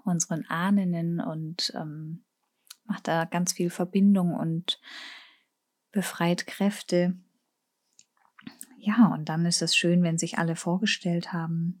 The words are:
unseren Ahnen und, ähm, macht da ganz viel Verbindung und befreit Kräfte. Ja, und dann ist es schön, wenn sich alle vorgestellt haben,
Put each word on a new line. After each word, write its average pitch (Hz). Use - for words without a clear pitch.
unseren 170
Ahnen 170
und, 160
ähm, 156
macht -
da 165
ganz 175
viel 175
Verbindung 185
und 165
befreit 175
Kräfte. 180
Ja, 214
und 156
dann 160
ist 170
es 165
schön, 175
wenn 165
sich 165
alle 165
vorgestellt 175
haben, 165